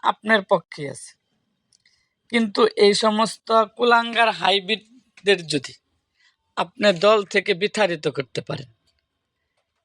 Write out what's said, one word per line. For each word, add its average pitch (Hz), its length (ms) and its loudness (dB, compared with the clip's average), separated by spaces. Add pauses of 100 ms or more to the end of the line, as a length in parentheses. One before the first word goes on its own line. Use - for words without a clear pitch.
আপনার 208 460 0
পক্ষে 160 400 -4
আছে, - 220 -18 (1200)
কিন্তু 226 360 0
এই 208 280 4
সমস্ত 220 720 0
কুলাঙ্গার 233 640 0
হাইব্রিডদের 190 1160 -4
যদি 147 260 -6 (800)
আপনি 202 380 0
দল 202 300 2
থেকে 202 300 -2
বিতাড়িত 180 540 -2
করতে - 340 -8
পারেন, 147 280 -12 (1160)